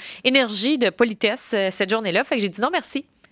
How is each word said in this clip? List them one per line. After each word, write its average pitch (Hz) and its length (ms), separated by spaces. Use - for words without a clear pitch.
énergie 254 540
de 220 120
politesse, 226 640
euh, 196 160
cette 190 200
journée-là. 214 340
Fait 285 120
que 214 60
j'ai 202 60
dit 185 120
non 262 100
merci. 285 360